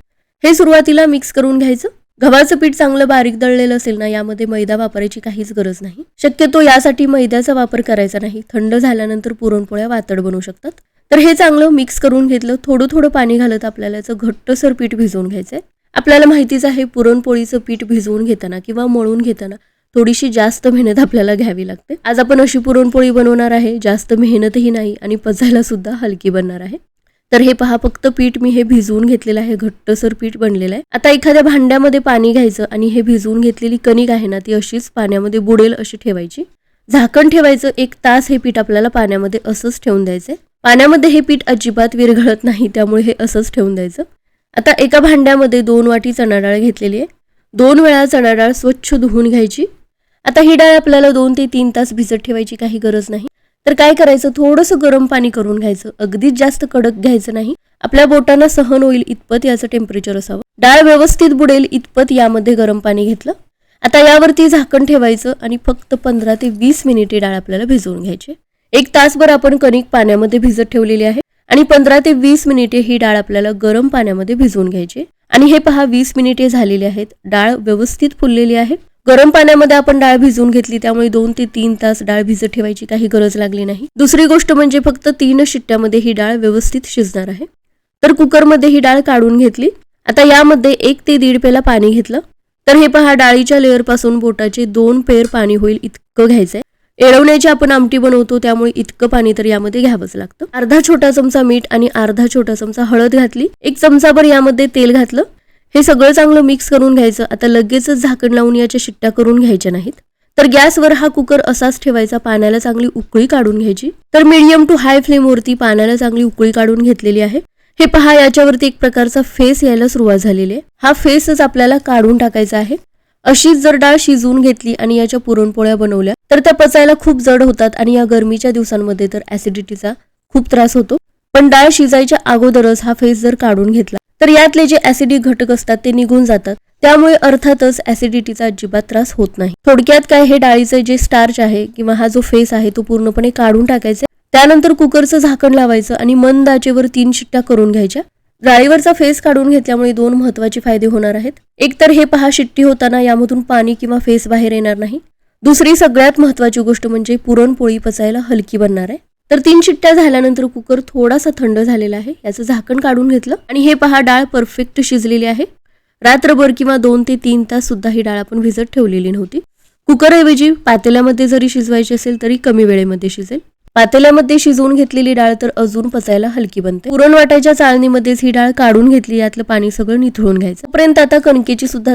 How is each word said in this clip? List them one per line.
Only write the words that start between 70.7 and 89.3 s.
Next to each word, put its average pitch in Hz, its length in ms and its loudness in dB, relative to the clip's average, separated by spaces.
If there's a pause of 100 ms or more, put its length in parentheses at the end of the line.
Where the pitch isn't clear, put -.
ठेवलेली 220 320 -2
आहे 220 180 -2 (260)
आणि 285 160 2
पंधरा 285 420 4
ते 320 80 4
वीस 277 340 2
मिनिटे 247 320 0
ही 240 180 -2
डाळ 214 200 0
आपल्याला 202 340 -4 (120)
गरम 220 240 0
पाण्यामध्ये 214 480 -4
भिजवून 202 340 0
घ्यायची. 180 340 -10 (260)
आणि 269 160 4
हे 302 120 4
पहा, 285 260 0
वीस 254 320 -2
मिनिटे 254 340 0
झालेली 202 360 -2
आहेत, 208 220 -6 (180)
डाळ 208 300 -2
व्यवस्थित 220 540 -4 (100)
फुललेली 233 360 0
आहे. 233 200 -2 (320)
गरम 269 220 6
पाण्यामध्ये 302 480 4
आपण 277 220 0
डाळ 254 180 2
भिजवून 240 320 2
घेतली, 233 280 -2
त्यामुळे 233 300 -2
दोन 226 300 -2
ते 247 80 -4
तीन 226 360 -4
तास 220 220 -2
डाळ 208 200 -2
भिजत 214 300 -4
ठेवायची 208 320 -6
काही 220 220 -4
गरज 208 300 0
लागली 202 280 -6
नाही. 202 300 -10
दुसरी 285 300 2
गोष्ट 311 260 2
म्हणजे 285 340 2
फक्त 294 240 -2 (100)
तीन 269 280 2
शिट्ट्यामध्ये 220 520 -2
ही 226 140 -2
डाळ 214 240 -4
व्यवस्थित 220 480 -2
शिजणार 190 440 -6
आहे. 202 160 -12 (580)
तर 311 100 4
कुकरमध्ये 302 560 4
ही 285 100 4
डाळ 262 200 2
काढून 240 380 2